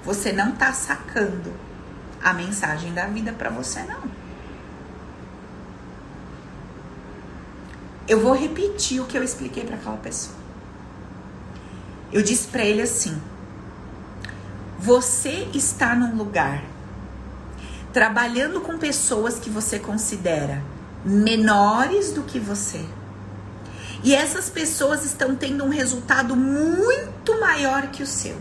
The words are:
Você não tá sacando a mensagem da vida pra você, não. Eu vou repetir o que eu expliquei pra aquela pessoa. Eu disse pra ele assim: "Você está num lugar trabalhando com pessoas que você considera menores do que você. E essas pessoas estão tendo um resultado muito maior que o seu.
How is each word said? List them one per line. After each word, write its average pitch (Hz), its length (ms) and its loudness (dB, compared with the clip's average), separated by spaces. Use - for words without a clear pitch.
Você 202 280 0
não 202 200 2
tá 262 200 2
sacando 185 800 -2
a 180 100 4
mensagem 170 600 -2
da 180 140 0
vida 220 260 -2
pra - 180 -4
você, 240 320 -4
não. - 200 -8
Eu 226 120 6
vou 254 140 6
repetir 302 680 0
o 254 60 -4
que - 100 -4
eu 254 60 2
expliquei - 420 -6
pra 226 120 -6
aquela - 200 -6
pessoa. - 400 -8
Eu 208 100 4
disse 247 260 2
pra 233 160 0
ele 208 180 4
assim: 165 380 0
"Você 254 760 4
está 247 400 2
num 240 220 4
lugar 156 460 0
trabalhando 240 680 4
com 330 180 -4
pessoas 240 600 2
que - 120 -6
você 214 280 0
considera 170 840 0
menores 220 1080 6
do 294 100 -2
que - 160 -4
você. 202 460 -2
E 269 120 8
essas 311 340 2
pessoas 302 560 2
estão 269 320 2
tendo 285 280 0
um 269 40 4
resultado 254 680 2
muito 339 1040 4
maior 277 500 4
que - 140 -8
o 277 40 -4
seu. - 340 -4